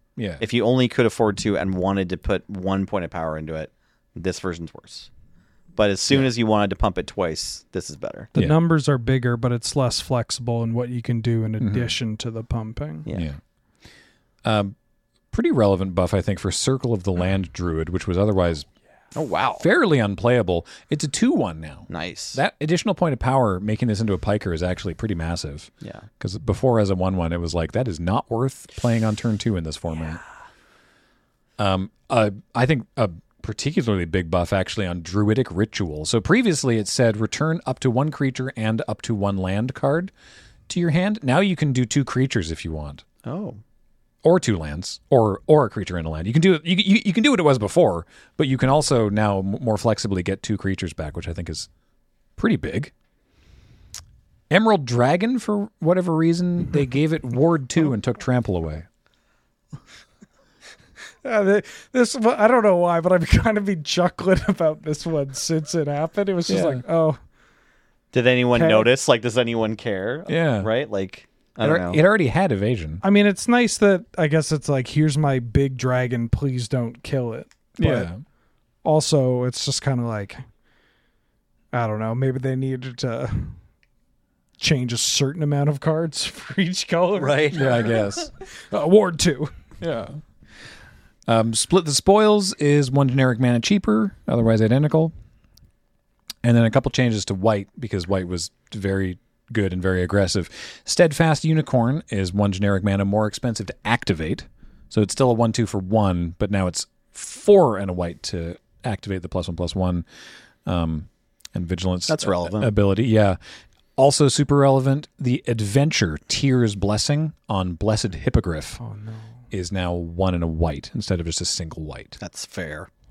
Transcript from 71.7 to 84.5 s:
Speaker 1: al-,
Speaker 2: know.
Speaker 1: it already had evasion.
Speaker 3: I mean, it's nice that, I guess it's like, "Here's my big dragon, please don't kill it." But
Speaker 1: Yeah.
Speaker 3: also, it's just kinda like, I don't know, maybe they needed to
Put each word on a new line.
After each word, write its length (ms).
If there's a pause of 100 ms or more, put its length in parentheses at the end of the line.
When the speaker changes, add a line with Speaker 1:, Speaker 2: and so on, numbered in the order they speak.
Speaker 1:
al-, 140
Speaker 2:
know. 60
Speaker 1:
it 60
already 220
had 240
evasion. 520
Speaker 3:
I 60
mean, 160
it's 220
nice 300
that, 260 (140)
I 100
guess 240
it's 160
like, 220
"Here's 280
my 220
big 380
dragon, 520
please 380
don't 360
kill 300
it." 140 (300)
But 100
Speaker 1:
Yeah. 280 (680)
Speaker 3:
also, 600
it's 220
just 160
kinda 240
like, 300 (1400)
I 160
don't 120
know, 140
maybe 260
they 160
needed 440
to 320 (1300)